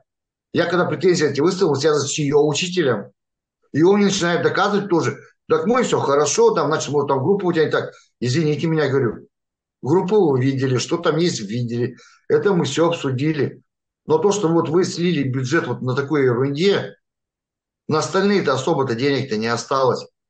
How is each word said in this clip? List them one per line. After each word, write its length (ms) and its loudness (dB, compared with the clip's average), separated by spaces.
Я 140 2
когда 180 0
претензии 420 2
эти 140 -2
выставил, 300 2
он 60 0
связан 300 2
с 120 -6
ее 280 2
учителем. 680 -2
И 100 0
он 140 6
мне 100 4
начинает 360 0
доказывать 480 0
тоже. 280 0
«Так 180 0
мы 180 2
все 160 0
хорошо, 540 2
там, 140 0
значит, 220 -2
вот 180 0
там 140 0
группа 240 0
у 60 2
тебя 140 2
не 40 -4
так». 220 -2
«Извините 460 0
меня», 220 0
говорю. 400 -2
«Группу 500 2
вы 80 2
видели, 380 0
что 200 -2
там 200 0
есть, 220 0
видели. 560 -6
Это 240 2
мы 120 0
все 240 0
обсудили. 720 -4
Но 120 2
то, 140 2
что 160 -2
вот 200 2
вы 160 2
слили 440 -2
бюджет 400 -2
вот 140 -8
на 120 -2
такой 300 0
ерунде, 720 0
на 120 0
остальные-то 540 0
особо-то 420 -2
денег-то 400 -2
не 100 -4
осталось. 600 -2